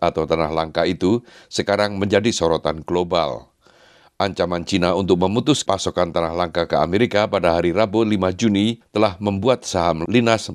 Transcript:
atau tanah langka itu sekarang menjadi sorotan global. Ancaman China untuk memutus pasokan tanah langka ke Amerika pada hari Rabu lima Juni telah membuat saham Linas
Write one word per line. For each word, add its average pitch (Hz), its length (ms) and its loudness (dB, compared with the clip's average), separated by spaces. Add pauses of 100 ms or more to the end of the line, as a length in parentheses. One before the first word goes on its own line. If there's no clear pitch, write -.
atau 85 240 0
tanah 80 240 0
langka 80 400 -2
itu 95 320 0 (320)
sekarang 101 480 0
menjadi 104 320 2
sorotan 80 560 0
global. 85 640 -2 (640)
Ancaman 90 480 -2
China 87 320 0
untuk 87 240 -2
memutus 117 400 0
pasokan 92 480 -2
tanah 82 240 -4
langka 85 320 -2
ke 80 160 0
Amerika 101 480 2
pada 87 320 2
hari 85 160 0
Rabu 107 320 2
lima 95 240 0
Juni 107 480 0 (160)
telah 101 240 0
membuat 101 480 0
saham 85 400 0
Linas 113 460 2